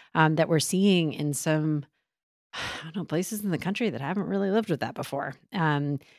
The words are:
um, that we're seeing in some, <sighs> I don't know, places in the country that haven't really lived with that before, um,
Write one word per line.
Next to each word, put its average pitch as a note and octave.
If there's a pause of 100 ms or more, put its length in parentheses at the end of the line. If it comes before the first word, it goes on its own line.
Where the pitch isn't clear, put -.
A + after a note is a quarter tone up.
(160)
um, D#3+
that D#3
we're E3
seeing F3+
in D3
some, D#3
<sighs> -
I -
don't D#3+
know, F3
places F#3
in G3+
the D#3+
country G#3
that B2
haven't F3+
really G3
lived G#3+
with C#3+
that A#2+
before, C#3 (180)
um, D3 (200)